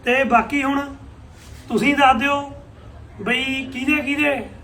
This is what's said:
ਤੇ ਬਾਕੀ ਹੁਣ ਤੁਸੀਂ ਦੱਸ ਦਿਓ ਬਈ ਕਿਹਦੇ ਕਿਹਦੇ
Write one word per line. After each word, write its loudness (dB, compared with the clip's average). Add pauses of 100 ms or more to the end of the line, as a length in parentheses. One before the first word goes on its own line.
ਤੇ 4
ਬਾਕੀ 2
ਹੁਣ 0 (880)
ਤੁਸੀਂ 2
ਦੱਸ 8
ਦਿਓ 0 (720)
ਬਈ -2
ਕਿਹਦੇ -2
ਕਿਹਦੇ -2 (160)